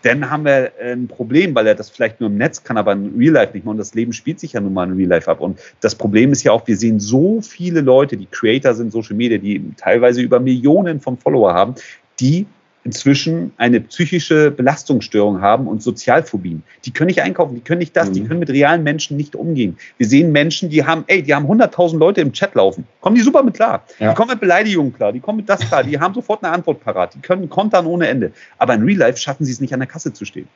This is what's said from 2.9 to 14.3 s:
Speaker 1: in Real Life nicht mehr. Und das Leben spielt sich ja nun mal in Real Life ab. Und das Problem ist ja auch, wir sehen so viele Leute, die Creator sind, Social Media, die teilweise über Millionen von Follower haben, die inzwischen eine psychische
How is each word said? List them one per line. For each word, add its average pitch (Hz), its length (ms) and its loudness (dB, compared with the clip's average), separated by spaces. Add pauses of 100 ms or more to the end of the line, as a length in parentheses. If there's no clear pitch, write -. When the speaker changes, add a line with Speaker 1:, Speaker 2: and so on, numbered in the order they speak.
Speaker 1:
in 98 260 -6
Real 147 160 4
Life 113 200 2
nicht 95 100 -10
mehr. 107 80 -6
Und 110 60 -6
das 101 160 -10
Leben 117 180 -4
spielt 139 260 -8
sich - 140 -14
ja 113 80 -4
nun 98 120 -4
mal 92 160 -2
in 92 60 -6
Real 92 140 0
Life 85 200 0
ab. 82 120 0
Und 92 180 -6 (220)
das - 160 -2
Problem 113 340 2
ist - 140 -2
ja 107 80 4
auch, 113 160 0
wir 110 80 0
sehen 110 240 0
so 143 400 0
viele 175 400 -4
Leute, 135 360 4
die 95 140 -14
Creator 120 440 0
sind, 113 180 -6
Social 110 240 -6
Media, 113 220 0
die 95 380 -6
teilweise 120 460 2
über 120 160 2
Millionen 139 600 2
von 127 180 -8
Follower 110 340 2
haben, 98 220 0 (460)
die 160 260 0 (380)
inzwischen 139 760 -2
eine 120 240 4
psychische 156 680 0